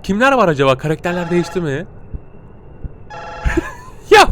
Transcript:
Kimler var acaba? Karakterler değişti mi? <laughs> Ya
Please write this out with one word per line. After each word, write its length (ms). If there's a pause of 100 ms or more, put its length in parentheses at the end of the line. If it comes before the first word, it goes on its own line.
Kimler 240
var 160
acaba? 300
Karakterler 520
değişti 320
mi? 300
<laughs> 40 (2250)
Ya 200